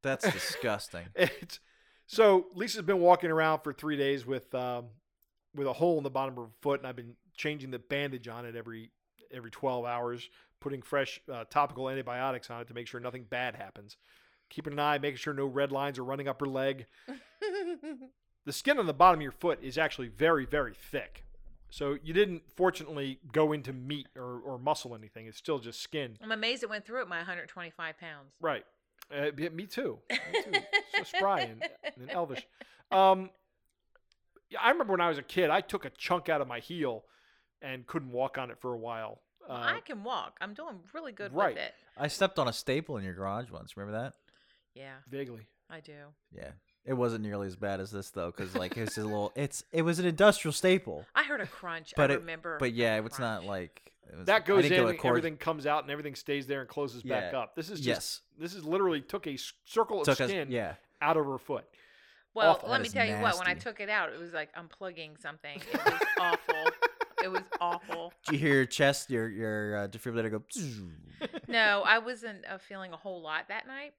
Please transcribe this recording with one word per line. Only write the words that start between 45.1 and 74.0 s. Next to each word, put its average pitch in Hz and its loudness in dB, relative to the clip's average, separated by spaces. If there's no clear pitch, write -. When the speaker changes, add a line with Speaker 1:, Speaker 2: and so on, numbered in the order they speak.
Speaker 3:
I 165 -16
do. 151 -20
Speaker 1:
Yeah. - -14
It 131 -2
wasn't 120 0
nearly 101 -4
as 92 -8
bad 98 -2
as 98 -6
this 101 -8
though, 87 -4
'cause, 92 -8
like, 92 -2
it's 110 -4
a 107 -4
little, 104 -2
<laughs> - -10
it's, 139 -4
it 165 2
was 165 2
an 180 0
industrial 175 6
staple. 180 2
Speaker 3:
I 302 4
heard 294 -2
a - -4
crunch. 165 -10
Speaker 1:
But 143 6
Speaker 3:
I 143 4
Speaker 1:
it, - 0
Speaker 3:
remember 165 -8
Speaker 1:
but 131 0
yeah, 117 4
Speaker 3:
a 107 0
Speaker 1:
it's 113 -8
not 113 -2
Speaker 3:
crunch. 90 -8
Speaker 1:
like 92 -8
it - -16
was 90 -6
Speaker 2:
That 190 6
Speaker 1:
like, 214 6
I - -4
Speaker 2:
goes 196 8
Speaker 1:
didn't 165 6
Speaker 2:
in, 120 8
Speaker 1:
go 110 4
to - -2
court. 131 4
Speaker 2:
everything 151 2
comes 147 -2
out, 147 2
and 139 -8
everything 147 -6
stays 143 -4
there 139 -2
and 123 -12
closes 123 -6
back 120 -2
Speaker 1:
Yeah. 131 -2
Speaker 2:
up. 110 -8
This 160 -6
is 190 -8
just, 131 -2
Speaker 1:
Yes. - -2
Speaker 2:
this 170 -8
is 180 -12
literally 165 2
took - -6
a 143 -4
s-, - -10
circle 214 2
of 147 2
Speaker 1:
Took 135 6
a, - 2
Speaker 2:
skin 170 -2
Speaker 1:
yeah. 110 -2
Speaker 2:
out 160 4
of 147 2
her 135 -4
foot. - -6
Speaker 3:
Well, 208 8
Speaker 2:
Awful. - 2
Speaker 3:
let 262 4
Speaker 1:
That 254 2
Speaker 3:
me 233 -2
Speaker 1:
is 214 -6
Speaker 3:
tell 240 4
you 214 0
what. 208 4
When 180 0
I 180 4
Speaker 1:
nasty. 185 -4
Speaker 3:
took 214 -10
it 202 -4
out, 196 2
it 131 -10
was 170 -10
like 156 -4
unplugging 165 -12
something. 151 -12
It - -4
was - 2
Speaker 2:
<laughs> 415 2
Speaker 3:
awful. 349 0
It 381 0
was - -2
awful. 175 -4
Speaker 1:
Did 165 -2
you 143 2
hear 147 4
your 135 6
chest, 139 2
your, 113 0
your, 107 -2
uh, 101 -2
defibrillator 113 -2
go? 107 -2
<laughs> 107 -10
Speaker 3:
No, 214 4
I 226 6
wasn't, 226 -8
uh, 190 -10
feeling 190 -12
a - -14
whole 185 -10
lot 156 -4
that 208 -8
night. 277 -12